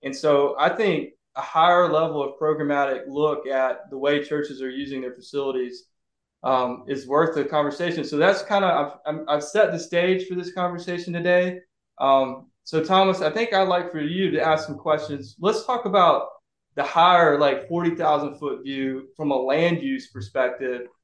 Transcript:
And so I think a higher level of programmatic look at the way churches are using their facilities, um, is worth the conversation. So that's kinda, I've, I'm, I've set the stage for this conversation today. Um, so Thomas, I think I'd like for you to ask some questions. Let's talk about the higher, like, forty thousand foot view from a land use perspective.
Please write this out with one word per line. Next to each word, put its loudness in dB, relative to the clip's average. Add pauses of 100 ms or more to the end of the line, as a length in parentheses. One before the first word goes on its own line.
And -8
so 2
I 4
think 0 (260)
a -12
higher 4
level 0
of -6
programmatic 0
look -2
at -2
the -12
way 0
churches -6
are -6
using -8
their -10
facilities, -6 (580)
um, -2
is -6
worth 2
the 0
conversation. -2
So -6
that's 4
kinda, 0
I've, -2
I'm, -10
I've 0
set 2
the -4
stage 0
for -8
this -8
conversation -6
today. 2 (380)
Um, 2 (140)
so -2
Thomas, 4
I 0
think -2
I'd 4
like 0
for -6
you -2
to 0
ask 0
some -10
questions. -4
Let's -2
talk -4
about 4 (460)
the -2
higher, 6
like, 2
forty -2
thousand 0
foot -8
view -6
from -4
a 2
land 0
use -6
perspective. -4 (220)